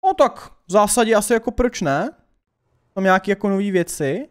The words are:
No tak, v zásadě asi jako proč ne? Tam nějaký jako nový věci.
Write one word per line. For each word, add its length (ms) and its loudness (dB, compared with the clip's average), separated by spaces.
No 140 2
tak, 340 0
v 60 -10
zásadě 420 2
asi 180 0
jako 180 -2
proč 300 -2
ne? 300 -2
Tam 100 -6
nějaký 260 2
jako 180 -2
nový 220 -2
věci. 600 -4